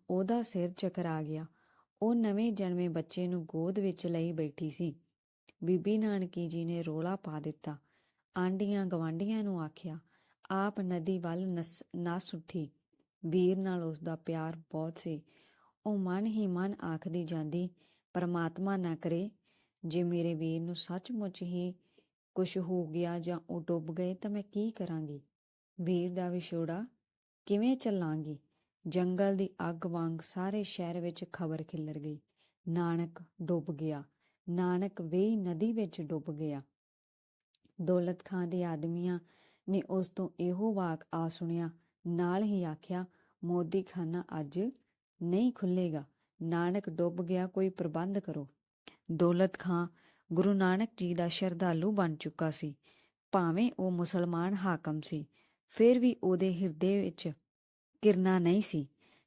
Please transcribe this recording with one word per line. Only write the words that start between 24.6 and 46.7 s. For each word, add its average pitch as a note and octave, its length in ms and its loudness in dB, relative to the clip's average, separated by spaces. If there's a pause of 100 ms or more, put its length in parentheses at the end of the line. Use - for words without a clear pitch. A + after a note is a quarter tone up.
ਕਰਾਂਗੀ? D#3 500 -6 (600)
ਵੀਰ F3 320 2
ਦਾ F3+ 160 -2
ਵਿਛੋੜਾ E3+ 580 -2 (580)
ਕਿਵੇਂ A3+ 320 4
ਝੱਲਾਂਗੀ?" D#3 640 0 (480)
ਜੰਗਲ F3+ 480 2
ਦੀ F#3+ 140 0 (200)
ਅੱਗ E3 160 -6
ਵਾਂਗ E3 360 -2
ਸਾਰੇ G3 420 -4
ਸ਼ਹਿਰ F3 380 -4
ਵਿੱਚ F3 320 -6
ਖਬਰ D#3+ 300 -4
ਖਿੱਲਰ D#3 360 -6
ਗਈ, D3+ 200 -8 (480)
"ਨਾਨਕ E3+ 560 0 (180)
ਡੁੱਬ E3+ 300 0
ਗਿਆ, D3 320 -4 (460)
ਨਾਨਕ F3+ 520 0
ਵੇਈ F#3 340 2
ਨਦੀ F#3+ 380 0
ਵਿੱਚ G3 280 -4
ਡੁੱਬ D3+ 360 -4
ਗਿਆ।" D3 240 -4 (1200)
ਦੌਲਤ F3+ 440 2
ਖਾਂ F3+ 220 -2
ਦੇ F3+ 180 -2
ਆਦਮੀਆਂ E3+ 540 -2 (500)
ਨੇ F#3+ 200 2
ਉਸ F#3 200 0
ਤੋਂ F#3+ 200 -4 (100)
ਇਹੋ F3+ 340 0
ਵਾਕ F3 400 -2
ਆ E3 160 0
ਸੁਣਿਆ, E3+ 400 -2 (380)
ਨਾਲ F3 360 2
ਹੀ G3+ 200 2
ਆਖਿਆ, F3+ 420 -4 (380)
"ਮੋਦੀ F3 400 2
ਖਾਨਾ F3 400 -4 (160)
ਅੱਜ D3+ 220 -4 (640)
ਨਹੀਂ G3+ 300 4
ਖੁੱਲ੍ਹੇਗਾ, F3+ 500 0 (380)
ਨਾਨਕ F3 480 0